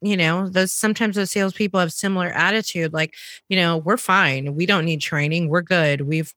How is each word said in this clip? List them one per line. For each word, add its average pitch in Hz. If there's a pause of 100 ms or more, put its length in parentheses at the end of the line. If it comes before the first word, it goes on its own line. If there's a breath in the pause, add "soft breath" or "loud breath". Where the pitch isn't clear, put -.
you 202
know, 175
those, 185
sometimes 214
those 196
salespeople 196
have 170
similar 185
attitude, 170
like, 160 (380 loud breath)
you 190
know, 170
"We're 170
fine. 143
We 160
don't 180
need 160
training. 156
We're 170
good. 160
We've, 156